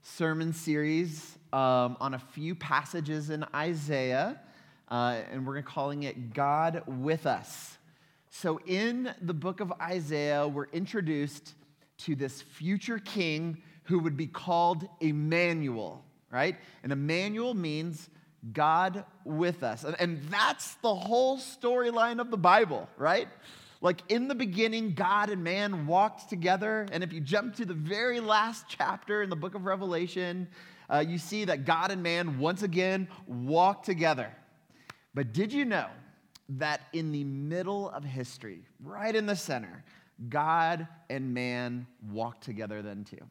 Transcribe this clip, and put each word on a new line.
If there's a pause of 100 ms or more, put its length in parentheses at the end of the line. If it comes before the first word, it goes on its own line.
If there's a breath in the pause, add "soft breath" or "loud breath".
sermon
series, (140)
um,
on
a
few
passages
in (100)
Isaiah, (480 loud breath)
uh,
and
we're
calling
it
God
with
Us. (520 soft breath)
So
in
the
book
of
Isaiah,
we're
introduced (440 soft breath)
to
this
future
king (220 loud breath)
who
would
be
called (140)
Emmanuel, (260)
right? (280 loud breath)
And
Emmanuel
means (440 soft breath)
God (220)
with
us.
And,
and
that's
the
whole
storyline
of
the
Bible, (100)
right? (540 loud breath)
Like,
in
the
beginning,
God
and
man
walked
together.
And
if
you
jump
to
the
very
last
chapter
in
the
book
of
Revelation, (420 loud breath)
uh,
you
see
that
God
and
man
once
again (200 loud breath)
walk
together. (840 loud breath)
But
did
you
know (600)
that (120)
in
the
middle
of
history, (180)
right
in
the
center, (460 soft breath)
God (220)
and
man (240)
walked
together
then
too?